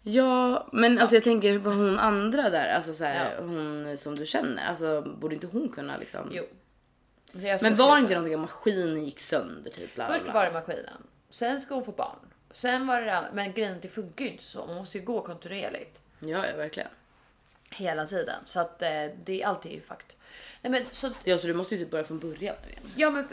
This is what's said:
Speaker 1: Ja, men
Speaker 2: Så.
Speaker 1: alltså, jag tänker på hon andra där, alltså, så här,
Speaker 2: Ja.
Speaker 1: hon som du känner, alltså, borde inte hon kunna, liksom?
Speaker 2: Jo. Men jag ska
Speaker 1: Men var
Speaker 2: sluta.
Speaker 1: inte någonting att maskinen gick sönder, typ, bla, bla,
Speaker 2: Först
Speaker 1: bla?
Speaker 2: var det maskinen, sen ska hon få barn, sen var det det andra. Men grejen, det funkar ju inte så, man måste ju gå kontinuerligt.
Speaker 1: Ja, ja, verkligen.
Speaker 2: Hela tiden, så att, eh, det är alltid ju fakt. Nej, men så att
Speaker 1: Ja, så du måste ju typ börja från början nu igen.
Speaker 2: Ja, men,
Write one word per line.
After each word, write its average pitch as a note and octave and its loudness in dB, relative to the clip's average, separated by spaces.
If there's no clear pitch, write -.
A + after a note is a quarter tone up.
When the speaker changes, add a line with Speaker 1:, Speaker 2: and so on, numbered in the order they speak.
Speaker 1:
Ja, B3+ 4
men A#3 8
Speaker 2:
Så. G#3+ 6
Speaker 1:
alltså, A#3 8
jag A3+ 10
tänker G3+ 4
på G3+ 0
hon G3+ 4
andra A3 4
där, D3 2
alltså, E3 0
så D#3+ -4
här, D3 0
Speaker 2:
Ja. - -6
Speaker 1:
hon D3+ -6
som D3 -6
du D3 -6
känner, A2+ -2
alltså, D#3+ 0
borde D#3 -6
inte F3 -10
hon A#3 -4
kunna, C#3+ -8
liksom? - -10
Speaker 2:
Jo. F3 -8
Men F3+ -10
jag G3 0
ska A3 6
Speaker 1:
Men G#3 6
var B3+ 10
Speaker 2:
sluta. D4 10
Speaker 1:
inte G3+ 4
någonting E3 0
att D#3 0
maskinen E3 -2
gick C#3 -10
sönder, E2+ -4
typ, - -14
bla, A#2+ -4
bla, D4+ 0
Speaker 2:
Först E4+ -2
Speaker 1:
bla? - -6
Speaker 2:
var G#3 6
det E3+ 0
maskinen, - -8
sen C4 -2
ska C#4 -8
hon B3 -2
få G#3 -8
barn, - -4
sen B3+ 0
var B3 2
det A#3 -4
det F#3+ 0
andra. - -2
Men G3 -4
grejen, G3 -2
det F#3 -12
funkar G3 -8
ju F3 -4
inte - -16
så, - -12
man E3+ -8
måste F#3+ -10
ju F3+ -8
gå A3 -2
kontinuerligt. - -10
Speaker 1:
Ja, D#3+ -4
ja, D3+ -6
verkligen. D3+ -6
Speaker 2:
Hela D#3+ -4
tiden, F3 -4
så - -2
att, E3+ -2
eh, E3+ 0
det F#3+ -4
är G3+ 0
alltid E3+ -4
ju D#3 -12
fakt. - -20
Nej, B3 -2
men B3 0
så - -6
att A#3 -4
Speaker 1:
Ja, F3+ 4
så E3+ -2
du E3+ 0
måste F#3 -2
ju F3 -4
typ E3 -8
börja D#3 -2
från D#3+ -8
början E3+ -8
nu - -16
igen. - -16
Speaker 2:
Ja, D4+ 4
men, C#4+ -2